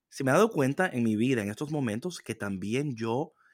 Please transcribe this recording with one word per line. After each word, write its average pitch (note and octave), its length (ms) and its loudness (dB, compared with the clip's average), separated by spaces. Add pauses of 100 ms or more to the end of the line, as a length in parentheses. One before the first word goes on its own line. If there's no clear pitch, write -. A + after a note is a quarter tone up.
(100)
sí, - 140 -6
me C3 80 2
he - 20 6
dado G#3+ 160 6
cuenta D3 380 2
en A#2+ 160 0
mi G#2+ 120 2
vida, A#2 260 2
en G2+ 80 -2
estos C#3+ 220 -6
momentos, C#3 480 -4
que A#2 160 -8
también A2 600 -4
yo A#2 380 -2 (200)